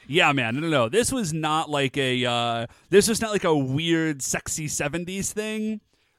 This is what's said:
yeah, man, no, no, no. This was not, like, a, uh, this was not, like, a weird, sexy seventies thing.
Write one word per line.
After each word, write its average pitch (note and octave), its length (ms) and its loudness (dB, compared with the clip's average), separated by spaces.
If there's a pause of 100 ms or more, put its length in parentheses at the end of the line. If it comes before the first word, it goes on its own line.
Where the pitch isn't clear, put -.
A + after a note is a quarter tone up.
yeah, D#3 260 4
man, A#2+ 220 0
no, C#3+ 60 -2
no, E3 80 -2
no. C3 200 4
This G#3+ 240 2
was G#3+ 200 -2
not, D#3 380 -2
like, C#3 260 0
a, B2+ 280 0
uh, A#2+ 420 -2 (220)
this F#3+ 200 6
was A3+ 120 0
not, A3 100 -4
like, G3+ 140 0
a E3 100 4
weird, D3+ 680 0
sexy - 460 -6
seventies E3+ 640 -6
thing. G#3+ 480 -6 (380)